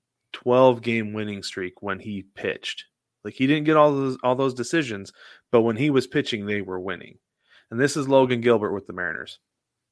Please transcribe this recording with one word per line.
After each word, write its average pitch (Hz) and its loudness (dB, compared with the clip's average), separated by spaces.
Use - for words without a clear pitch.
twelve 123 4
game 113 -2
winning 104 -8
streak - -10
when 95 -6
he 101 -10
pitched. - -8
Like, 107 -12
he 131 0
didn't 151 0
get 156 4
all 151 6
those, 135 -4
all 127 2
those 131 0
decisions, 120 -4
but 120 6
when 113 2
he 147 0
was 131 2
pitching, 113 -4
they 104 -4
were 92 -8
winning. 92 -10
And 113 -6
this 139 2
is 135 -2
Logan 127 4
Gilbert 110 2
with 98 -6
the - -14
Mariners. 87 -8